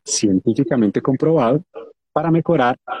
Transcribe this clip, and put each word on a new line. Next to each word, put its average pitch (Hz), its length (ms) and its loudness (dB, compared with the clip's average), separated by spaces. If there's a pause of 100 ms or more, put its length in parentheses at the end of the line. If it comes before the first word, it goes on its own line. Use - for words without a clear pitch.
científicamente 110 960 0
comprobado 147 640 0 (500)
para 160 180 -2
mejorar 156 460 2 (240)